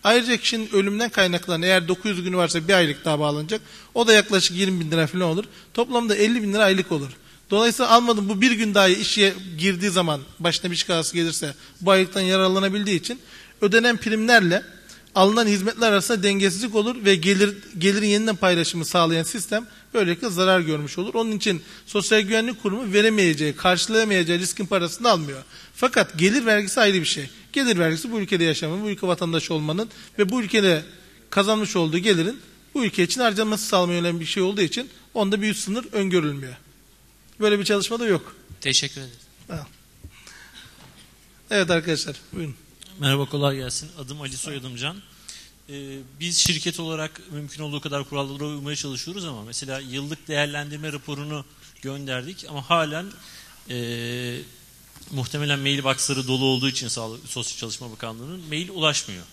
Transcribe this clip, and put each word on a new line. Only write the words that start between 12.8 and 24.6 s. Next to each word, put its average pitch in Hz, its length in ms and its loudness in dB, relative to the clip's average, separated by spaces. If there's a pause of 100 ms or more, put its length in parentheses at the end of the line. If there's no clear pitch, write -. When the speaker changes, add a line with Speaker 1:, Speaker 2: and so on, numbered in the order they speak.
Speaker 1:
için 247 200 -8 (420)
ödenen 226 360 4
primlerle 220 640 4 (520)
alınan 214 320 6
hizmetler 214 440 2
arasında 202 320 2
dengesizlik 196 520 0
olur 220 300 0
ve 196 100 8
gelir, 196 420 2 (200)
gelirin 202 300 2
yeniden 208 280 2
paylaşımı 170 500 0
sağlayan 165 380 2
sistem 214 440 -4 (260)
böylelikle 196 360 0
zarar 185 300 4
görmüş 151 380 -4
olur. 202 160 -6
Onun 226 180 0
için 196 320 -2 (220)
Sosyal 214 360 2
Güvenlik 220 420 -2
Kurumu 202 300 -2
veremeyeceği, 185 640 4
karşılayamayacağı 185 840 2
riskin 185 260 -4